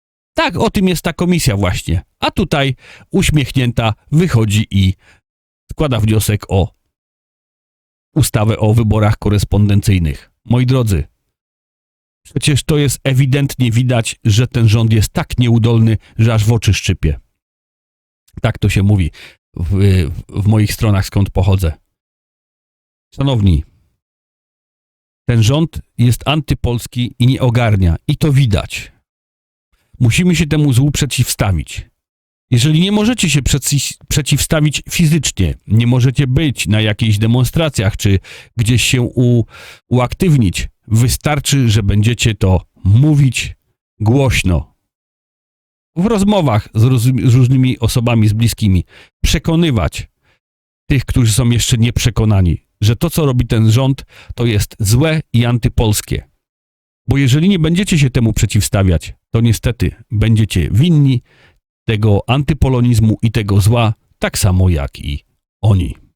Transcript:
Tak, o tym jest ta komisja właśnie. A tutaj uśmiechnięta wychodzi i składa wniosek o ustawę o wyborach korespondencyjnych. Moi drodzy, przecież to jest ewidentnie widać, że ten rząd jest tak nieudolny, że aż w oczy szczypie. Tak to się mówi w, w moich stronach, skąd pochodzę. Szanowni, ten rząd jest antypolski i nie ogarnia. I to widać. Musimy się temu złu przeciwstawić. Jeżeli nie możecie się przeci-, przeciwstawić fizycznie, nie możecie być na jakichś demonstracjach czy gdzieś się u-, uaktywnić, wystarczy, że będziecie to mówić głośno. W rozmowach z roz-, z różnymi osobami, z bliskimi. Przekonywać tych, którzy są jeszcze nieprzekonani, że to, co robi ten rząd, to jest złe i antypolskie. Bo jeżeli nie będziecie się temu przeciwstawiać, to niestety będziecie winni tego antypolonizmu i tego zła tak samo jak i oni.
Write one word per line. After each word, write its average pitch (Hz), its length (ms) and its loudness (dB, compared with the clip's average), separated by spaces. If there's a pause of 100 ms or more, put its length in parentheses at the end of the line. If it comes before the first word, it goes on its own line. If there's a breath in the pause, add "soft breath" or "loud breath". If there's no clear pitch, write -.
(360)
Tak, 262 200 -2
o 226 140 0
tym 190 180 0
jest 175 140 -2
ta 170 100 -4
komisja 170 440 -2
właśnie. 90 460 -2 (180)
A 311 100 -2
tutaj 139 440 -2 (360 loud breath)
uśmiechnięta 123 840 -2 (180)
wychodzi 113 580 0
i 95 240 0 (760 soft breath)
składa 131 280 -2
wniosek 107 480 0
o 92 280 -2 (1400)
ustawę 110 440 0
o 110 160 2
wyborach 107 440 2
korespondencyjnych. 101 1120 0 (140)
Moi 123 220 0
drodzy, 113 380 0 (1200)
przecież - 400 -2
to 151 140 0
jest 147 260 -2
ewidentnie 135 680 0
widać, 123 540 -2
że 117 220 2
ten 117 220 0
rząd 110 240 2
jest 110 200 0
tak - 260 -4
nieudolny, 117 580 2 (220 soft breath)
że 113 160 2
aż 107 100 2
w 117 80 0
oczy 101 220 0
szczypie. - 460 -4 (1200)
Tak 110 160 -4
to 107 100 0
się 95 140 0
mówi 95 280 0 (460 loud breath)
w, 82 140 -6 (580)
w 101 180 -4
moich 107 260 2
stronach, 101 340 -2
skąd 98 240 -2
pochodzę. 92 420 0 (1400)
Szanowni, 107 500 0 (1600)
ten 117 140 2
rząd 147 380 0 (180)
jest 120 300 0
antypolski 123 880 -4
i 120 80 2
nie 131 140 0
ogarnia. 107 560 2 (120)
I 143 80 -2
to 156 160 0
widać. - 600 -2 (1080)
Musimy 165 360 2
się 160 100 0
temu 147 260 0
złu 139 180 2
przeciwstawić. - 1000 -4 (600)
Jeżeli 151 300 2
nie 196 120 0
możecie 208 380 0
się 135 120 0
przeci-, - 520 -4 (140)
przeciwstawić 151 840 -2
fizycznie, 147 640 0 (120)
nie 113 200 2
możecie 127 400 2
być 135 400 -2
na 107 140 2
jakichś 110 380 0
demonstracjach 120 800 0
czy 98 220 0 (380 loud breath)
gdzieś 113 260 0
się - 200 0
u-, 123 420 2 (440 loud breath)
uaktywnić, 123 800 0 (200)
wystarczy, 131 840 0
że 107 120 2
będziecie 104 520 0
to 92 300 0 (200)
mówić 135 720 2 (460)
głośno. 107 760 0 (1200)
W 175 100 -2
rozmowach 190 680 0
z 113 80 2
roz-, 127 200 2
z 123 320 2
różnymi 131 440 2
osobami, 117 500 0
z 104 40 0
bliskimi. 104 520 0 (400 loud breath)
Przekonywać 160 840 0 (800)
tych, 135 160 0
którzy 117 280 0
są 120 180 0
jeszcze 120 280 0
nieprzekonani, 107 880 0 (140)
że 107 160 2
to, 170 140 -2
co 160 160 0
robi 123 200 0
ten 110 240 2
rząd, 135 340 0 (300 loud breath)
to 120 120 -2
jest 104 320 -2
złe 143 420 0 (120)
i 117 140 2
antypolskie. 120 840 -2 (800)
Bo 131 80 0
jeżeli 139 320 2
nie 202 100 2
będziecie 170 400 0
się 139 120 2
temu 113 220 0
przeciwstawiać, 98 840 0 (160)
to 113 100 0
niestety 113 540 -2 (160)
będziecie 107 600 0
winni 139 520 2 (640 soft breath)
tego 104 380 0
antypolonizmu 123 960 0
i 113 80 0
tego 104 300 0
zła 110 340 2 (240)
tak - 200 -4
samo 92 300 2
jak 71 320 -4
i 71 240 -10 (380)
oni. 104 340 0 (200)